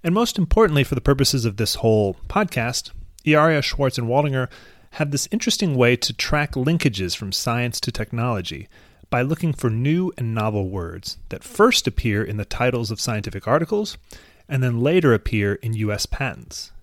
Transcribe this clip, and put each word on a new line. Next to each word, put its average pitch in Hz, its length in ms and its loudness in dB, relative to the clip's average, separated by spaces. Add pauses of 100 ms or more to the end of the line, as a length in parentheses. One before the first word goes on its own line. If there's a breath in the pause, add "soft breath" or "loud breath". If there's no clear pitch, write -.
And 170 100 2
most 226 240 2
importantly, 160 460 4
for 139 120 -2
the 120 60 -2
purposes 135 440 2
of 104 120 -2
this 110 180 -2
whole 107 420 2 (100)
podcast, 123 640 -2 (320)
Ilaria 151 380 4
Schwartz - 360 0
and 117 100 -4
Waldinger 131 420 0 (420 loud breath)
have 147 200 -4
this 143 200 -2
interesting 208 440 0
way 123 200 6
to - 180 -4
track 151 400 -2
linkages 127 640 -2
from 98 160 -8
science 120 500 -4
to 117 100 -4
technology 113 760 -4 (420 soft breath)
by 123 120 0
looking 156 300 0
for - 180 -2
new 151 480 0
and 113 180 -4
novel 104 340 -2
words 90 480 -8 (120)
that - 140 -10
first - 440 2
appear 107 360 0
in 107 140 -4
the 104 80 -4
titles 120 460 -2
of 107 100 -8
scientific 104 460 -6
articles 165 500 0 (500 loud breath)
and 131 140 -2
then 120 200 0
later 151 320 6
appear 101 420 2
in 113 180 -6
U 107 180 -2
S 101 140 -4
patents. - 680 -8 (120)